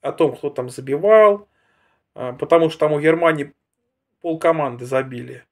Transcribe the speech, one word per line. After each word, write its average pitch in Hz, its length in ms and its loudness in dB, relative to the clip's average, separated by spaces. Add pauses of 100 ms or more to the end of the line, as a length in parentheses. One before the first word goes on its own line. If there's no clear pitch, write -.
о 143 120 -8
том, 143 220 0
кто 147 140 -8
там 123 200 -10
забивал, 202 800 2 (640)
э, 123 240 -10
потому 165 300 2
что 160 100 -10
там 151 140 0
у 147 80 -2
Германии 160 520 0 (680)
полкоманды 160 640 -2
забили. 127 680 -6